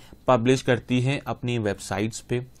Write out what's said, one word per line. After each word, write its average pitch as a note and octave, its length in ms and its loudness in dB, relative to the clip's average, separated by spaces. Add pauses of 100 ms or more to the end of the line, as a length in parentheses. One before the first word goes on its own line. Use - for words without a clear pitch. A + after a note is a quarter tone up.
(280)
पब्लिश B2+ 360 4
करती B2 380 0
है C#3 260 0
अपनी A#2+ 320 -4
वेबसाइट्स G#2 600 -4
पे, B2 200 -4 (200)